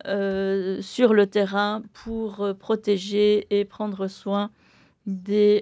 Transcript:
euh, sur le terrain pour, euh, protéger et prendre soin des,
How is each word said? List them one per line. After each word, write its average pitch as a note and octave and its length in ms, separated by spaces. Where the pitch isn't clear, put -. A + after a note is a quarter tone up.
euh, G3 760
sur G#3+ 320
le G#3 120
terrain G#3 580
pour, A3 480
euh, G3+ 120
protéger G#3 960
et G3+ 140
prendre G3 440
soin G3+ 440
des, G3+ 560